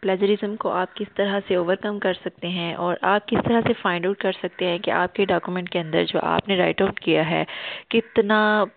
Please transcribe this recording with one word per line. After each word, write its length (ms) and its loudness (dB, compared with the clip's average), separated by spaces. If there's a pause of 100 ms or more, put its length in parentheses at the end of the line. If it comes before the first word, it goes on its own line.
Plagiarism 540 2
को 120 -4
आप 240 -2
किस 240 -8
तरह 240 0
से 160 0
overcome 420 0
कर 160 0
सकते 340 -8
हैं 260 -4
और 300 -2
आप 200 2
किस 140 0
तरह 220 2
से 120 0
फाइंड 340 -2
आउट 100 0
कर 160 -2
सकते 320 -6
हैं 160 0
कि 100 -4
आपके 360 2
document 420 -2
के 100 -4
अंदर 260 0
जो 140 -2
आपने 380 0
write 260 2
out 160 0
किया 240 2
है 240 0 (440)
कितना 760 2 (100)